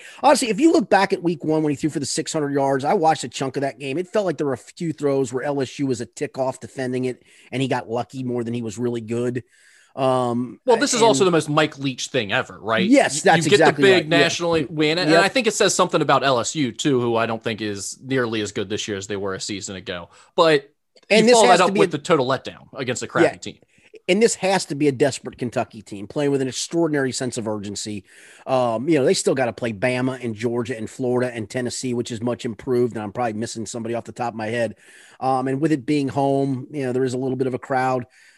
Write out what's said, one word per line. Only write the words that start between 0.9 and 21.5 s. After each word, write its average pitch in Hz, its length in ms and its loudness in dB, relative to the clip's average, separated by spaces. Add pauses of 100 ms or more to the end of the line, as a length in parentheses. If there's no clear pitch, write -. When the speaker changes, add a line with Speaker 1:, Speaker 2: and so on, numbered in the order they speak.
Speaker 1:
at 180 100 0
week 170 220 -2
one 156 180 2
when 151 80 0
he 139 60 -2
threw 156 140 -2
for 160 80 -6
the 135 80 -4
six - 260 -4
hundred 143 220 -2
yards, 139 300 2
I 156 100 2
watched 156 300 2
a - 40 -10
chunk 131 280 -6
of 139 60 -2
that 135 160 -4
game. 139 200 -6
It 180 100 -6
felt 214 160 0
like 165 140 -2
there - 80 -2
were 135 80 0
a - 20 -2
few - 360 -8
throws 139 400 0
where 127 100 -2
L 143 180 -2
S - 200 -6
U 143 60 0
was 123 140 -2
a 113 60 -8
tick - 320 -8
off 131 220 -2
defending 127 440 -6
it, 127 200 -6 (260)
and 127 100 -4
he 135 80 0
got 120 220 -4
lucky 120 320 -6
more 120 220 -4
than 117 100 -4
he 120 80 -4
was 107 160 -8
really 120 240 -4
good. 120 400 -4 (520)
Um, 123 680 0
Speaker 2:
Well, 233 140 4
this 285 160 0
is 220 80 0
also 202 220 4
Speaker 1:
and - 20 6
Speaker 2:
the 180 60 4
most 151 180 2
Mike 151 280 0
Leach 135 280 -6
thing 107 260 -2
ever, 104 260 -2
right? 113 300 0
Speaker 1:
Yes, 254 280 4
Speaker 2:
You, - 80 -4
Speaker 1:
that's 170 200 4
Speaker 2:
you 160 60 -2
get 196 100 6
Speaker 1:
exactly 147 220 4
Speaker 2:
the 196 80 8
big 175 200 6
Speaker 1:
right. 170 80 4
Yeah. 170 40 6
Speaker 2:
national 170 300 0 (180)
win, 156 260 0
and, 180 140 0
Speaker 1:
Yep. 165 80 8
Speaker 2:
and 190 80 6
I - 20 0
think 240 180 0
it 214 60 2
says 196 220 2
something 175 260 2
about 139 240 4
L 131 160 2
S - 140 -4
U 135 180 -2
too, 139 260 0
who 120 180 2
I 113 100 2
don't 113 160 -4
think 110 180 -4
is 101 400 -6
nearly 123 400 -2
as 101 120 -4
good 101 180 -6
this 107 180 -6
year 101 80 -4
as 98 100 -10
they 104 100 -6
were 98 180 -6
a 92 60 -10
season 98 360 -10
ago. 90 320 -10 (260)
But 160 380 2 (380)
Speaker 1:
And 220 160 6
Speaker 2:
you 247 60 8
Speaker 1:
this - 20 8
Speaker 2:
follow 214 140 8
Speaker 1:
has 175 100 8